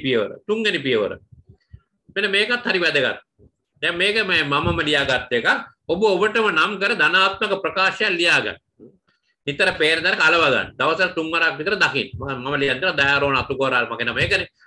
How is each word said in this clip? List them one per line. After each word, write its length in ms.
පියවර, 260
තුන්වෙනි 380
පියවර. 260
මෙන්න 160
මේකත් 400
හරි 140
වැදගත්. 380
දැන් 160
මේක 280
මේ 160
මමම 360
ලියාගත් 500
එකක්. 100
ඔබ 140
ඔබටම 480
නම් 300
කර 200
ධනාත්මක 600
ප්‍රකාශයක් 560
ලියාගන්න. 400
නිතර 300
පේන 260
තැනක 220
අලව 160
ගන්න. 280
දවසට 360
තුන් 140
වරක් 300
විතර 180
දකින්න. 400
මම, 280
මම 180
ලියන්න 180
තියෙන 160
දයාරෝණ 400
අතුකෝරාල් 540
මගේ 180
නම 140
ඒකනේ. 260